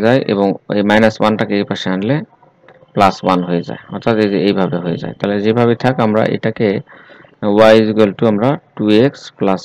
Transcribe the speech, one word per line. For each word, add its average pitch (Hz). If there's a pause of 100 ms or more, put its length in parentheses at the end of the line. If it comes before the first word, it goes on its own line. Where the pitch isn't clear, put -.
যায় 127 (140)
এবং 98 (300)
এই 104
মাইনাস 110
ওয়ানটাকে 107
এই 101
পাশে 98
আনলে 107 (800)
প্লাস 98 (100)
ওয়ান 92 (100)
হয়ে 87
যায়। - (140)
অর্থাৎ 110
এই 104
যে 92
এইভাবে 92
হয়ে 85
যায়। -
তাহলে 101 (100)
যেভাবে 117 (100)
থাক, 127 (100)
আমরা 107 (140)
এটাকে 113 (1040)
y -
is 107
equal 107
to -
আমরা 107 (260)
টু 107 (200)
এক্স 143 (180)
প্লাস 95